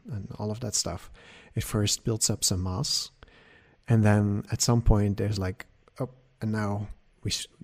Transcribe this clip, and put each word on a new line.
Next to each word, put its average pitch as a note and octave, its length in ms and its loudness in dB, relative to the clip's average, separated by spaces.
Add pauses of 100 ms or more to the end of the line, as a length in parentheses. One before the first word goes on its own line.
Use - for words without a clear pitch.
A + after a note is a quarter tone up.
(120)
and G#2 160 -8 (100)
all G#2+ 140 -4
of A2+ 80 -10
that A#2 160 -4
stuff, - 340 -6 (460)
it A2+ 80 -2
first - 400 0
builds A2+ 260 0
up G#2 140 -4
some F#2 180 0
mass. F#2 480 -4 (760)
And A2+ 160 6
then G#2 480 4
at - 100 -2
some A#2+ 180 4
point G#2 360 4
there's G2+ 220 -2
like, F#2+ 280 -6 (320)
"Oh, B2+ 120 -6 (300)
and G#2+ 120 -2
now G#2 360 -2 (340)
we G2+ 80 -4
s-, - 180 -6 (160)